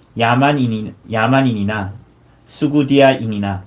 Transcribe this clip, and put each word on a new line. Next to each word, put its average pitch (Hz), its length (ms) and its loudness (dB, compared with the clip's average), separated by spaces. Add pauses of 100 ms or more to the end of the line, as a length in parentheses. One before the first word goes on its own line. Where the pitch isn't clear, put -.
(160)
야만인이-, 117 800 0 (180)
야만인이나 110 800 0 (540)
스구디아인이나 127 1200 0